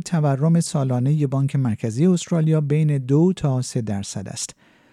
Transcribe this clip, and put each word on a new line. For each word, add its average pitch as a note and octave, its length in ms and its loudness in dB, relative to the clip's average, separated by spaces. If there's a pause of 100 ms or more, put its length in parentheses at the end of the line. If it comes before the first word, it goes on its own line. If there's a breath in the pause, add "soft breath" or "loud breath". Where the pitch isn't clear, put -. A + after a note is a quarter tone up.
تورم D3+ 560 2
سالانهٔ C#3 640 0
بانک C3+ 300 0
مرکزی A#2+ 500 0
استرالیا D#3+ 540 2
بین D3 380 0
دو C#3+ 340 4
تا C3 300 -2
سه - 180 -4
درصد G2+ 480 -6
است. - 220 -10 (420 soft breath)